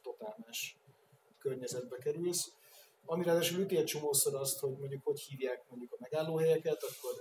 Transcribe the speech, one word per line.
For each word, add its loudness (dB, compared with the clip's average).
totál -10
más -8
környezetbe -4
kerülsz. 0
Ami 0
ráadásul 4
üti 2
egy 4
csomószor 2
azt, -2
hogy -2
mondjuk -8
hogy 0
hívják -4
mondjuk -12
a -10
megállóhelyeket, 2
akkor -8